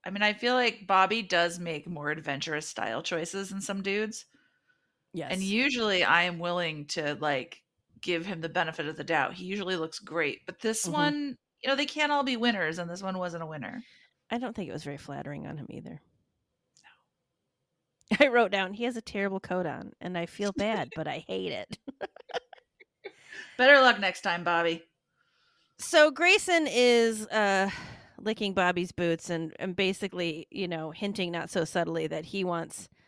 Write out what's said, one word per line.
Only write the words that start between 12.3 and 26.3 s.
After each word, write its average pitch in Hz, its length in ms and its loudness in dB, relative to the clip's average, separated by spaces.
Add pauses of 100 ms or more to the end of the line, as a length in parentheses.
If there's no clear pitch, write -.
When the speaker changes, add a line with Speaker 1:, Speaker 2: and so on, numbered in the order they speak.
Speaker 1:
winners, 196 420 0
and 175 120 -6
this 185 120 -10
one 190 160 -4
wasn't 170 260 -6
a - 20 -10
winner. 156 360 -10 (480)
Speaker 2:
I 233 80 -2
don't 240 160 -6
think 185 140 -6
it - 40 -10
was 160 120 -8
very 143 140 -8
flattering 143 480 -10
on 147 100 -10
him 147 140 -10
either. - 300 -14 (2000)
Speaker 1:
No. 214 100 2
Speaker 2:
<laughs> 294 60 10
I - 20 6
wrote 233 220 6
down, 190 240 0
"He 233 100 -6
has 247 120 -2
a 226 60 -8
terrible 196 380 -2
coat 180 260 -2
on, - 340 -8
and 180 180 -6
I 170 80 -4
feel 202 260 -4
bad, 196 400 -2
Speaker 1:
<laughs> - 40 -10
Speaker 2:
but 160 100 -4
I 143 220 -8
hate 190 240 -4
it." - 260 -10 (220)
<laughs> - 1600 -14
Speaker 1:
Better 269 220 10
luck 233 200 8
next 190 220 0
time, 175 220 0
Bobby. 170 380 2 (960)
Speaker 2:
So 311 320 8
Grayson 339 580 4